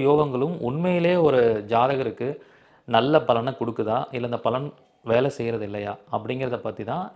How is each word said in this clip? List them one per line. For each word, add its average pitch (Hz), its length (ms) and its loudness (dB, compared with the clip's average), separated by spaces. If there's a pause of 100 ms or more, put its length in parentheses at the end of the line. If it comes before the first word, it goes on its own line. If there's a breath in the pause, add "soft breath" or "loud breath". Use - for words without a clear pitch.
யோகங்களும் 147 480 2 (140)
உண்மையிலே 175 440 0 (140)
ஒரு 131 140 4 (260)
ஜாதகருக்கு 123 600 0 (580 soft breath)
நல்ல 131 420 4
பலனை 120 300 2
கொடுக்குதா, 117 420 -2 (140)
இல்ல 120 160 -6
இந்த 117 180 -4
பலன் 131 180 -4 (380)
வேலை 123 240 4
செய்யறது 117 400 -4
இல்லையா 104 260 -6 (160)
அப்படிங்கிறத 120 460 -4 (100)
பத்தி 107 160 -8
தான் 165 320 -6